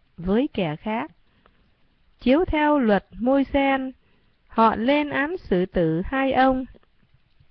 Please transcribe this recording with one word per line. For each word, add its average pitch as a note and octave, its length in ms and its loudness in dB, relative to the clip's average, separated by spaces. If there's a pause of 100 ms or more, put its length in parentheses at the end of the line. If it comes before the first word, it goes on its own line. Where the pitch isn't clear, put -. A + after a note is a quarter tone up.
(180)
với G3+ 360 -2
kẻ D#3+ 220 -4
khác. A3+ 360 -8 (1080)
Chiếu C#4+ 260 2
theo D4+ 340 2
luật G#3 260 2 (140)
Môi-se, C4+ 580 0 (680)
họ A3+ 280 2
lên C#4+ 340 0
án C#4+ 280 -4
xử F#3 280 -2
tử E3 400 -2
hai C4+ 280 -2
ông. C4 320 2 (840)